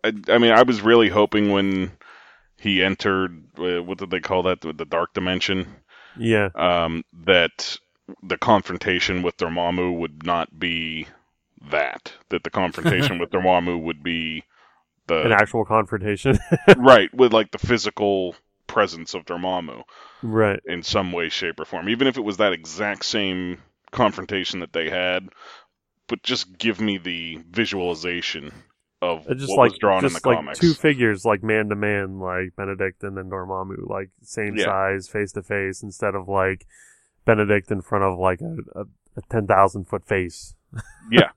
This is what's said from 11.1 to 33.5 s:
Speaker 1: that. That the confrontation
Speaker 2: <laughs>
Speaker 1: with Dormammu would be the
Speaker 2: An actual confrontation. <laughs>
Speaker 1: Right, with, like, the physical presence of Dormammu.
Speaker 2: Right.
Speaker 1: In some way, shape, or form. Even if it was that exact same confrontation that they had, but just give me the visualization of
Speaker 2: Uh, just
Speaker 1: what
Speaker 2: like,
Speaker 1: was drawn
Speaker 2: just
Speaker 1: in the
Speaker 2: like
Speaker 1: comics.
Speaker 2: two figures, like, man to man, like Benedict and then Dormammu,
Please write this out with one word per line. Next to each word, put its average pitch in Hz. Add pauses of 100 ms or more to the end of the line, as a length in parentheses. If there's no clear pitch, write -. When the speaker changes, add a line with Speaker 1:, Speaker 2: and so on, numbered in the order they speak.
Speaker 1:
that. 73 (160)
That 90
the -
confrontation 92
Speaker 2:
<laughs> -
Speaker 1:
with 87
Dormammu 90
would 80
be 80 (640)
the -
Speaker 2:
An 117
actual 104
confrontation. 107 (200)
<laughs> 175
Speaker 1:
Right, 123
with, 120
like, 110
the 107
physical 101 (320)
presence 85
of 87
Dormammu. 87 (380)
Speaker 2:
Right. 107
Speaker 1:
In 87
some 95
way, 85
shape, 82
or 78
form. 92
Even 120
if 127
it 117
was 101
that 101
exact 87
same 92 (340)
confrontation 95
that 85
they 80
had, 92 (800)
but -
just 92
give 107
me 104
the 82 (100)
visualization 87 (500)
of 85
Speaker 2:
Uh, 135
just 135
Speaker 1:
what -
Speaker 2:
like, 120
Speaker 1:
was -
drawn 98
Speaker 2:
just 131
Speaker 1:
in -
the 135
Speaker 2:
like 120
Speaker 1:
comics. 71
Speaker 2:
two 170
figures, 120
like, 104
man 107
to 104
man, 101
like 92
Benedict 98
and 98
then 95
Dormammu, 95